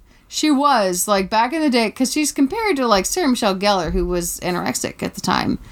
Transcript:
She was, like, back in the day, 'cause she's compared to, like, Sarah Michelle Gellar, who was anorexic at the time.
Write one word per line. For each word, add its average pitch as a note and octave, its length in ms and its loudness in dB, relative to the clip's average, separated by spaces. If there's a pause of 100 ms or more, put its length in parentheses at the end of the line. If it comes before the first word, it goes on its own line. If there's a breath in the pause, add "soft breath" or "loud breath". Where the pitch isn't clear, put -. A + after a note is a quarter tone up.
(260 soft breath)
She - 240 0
was, B3 560 2
like, G3 240 0
back A3+ 220 2
in D#4+ 80 -2
the D4+ 100 2
day, A#3 200 2
'cause - 220 -2
she's D4+ 200 0
compared F#4 440 0
to, C4 120 0
like, G3 180 4
Sarah F4 220 0
Michelle A3+ 260 2
Gellar, F#3+ 380 0
who F3+ 140 0
was F3 340 -4
anorexic - 640 -4
at - 120 -6
the - 60 -14
time. - 380 0 (140)